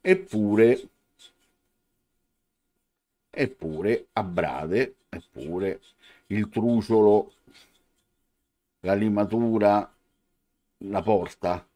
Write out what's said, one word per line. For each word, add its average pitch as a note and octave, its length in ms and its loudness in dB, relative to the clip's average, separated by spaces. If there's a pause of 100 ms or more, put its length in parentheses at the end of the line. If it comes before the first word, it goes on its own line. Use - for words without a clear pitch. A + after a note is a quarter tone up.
eppure, A2+ 880 2 (2500)
eppure F2+ 840 -4
abrade, F2 840 -4 (140)
eppure E2+ 720 -8 (460)
il G#2 220 -4
truciolo, A2 840 2 (1500)
la F#2 120 -2
limatura G#2 1000 0 (920)
la G2 200 -4
porta F2+ 760 -2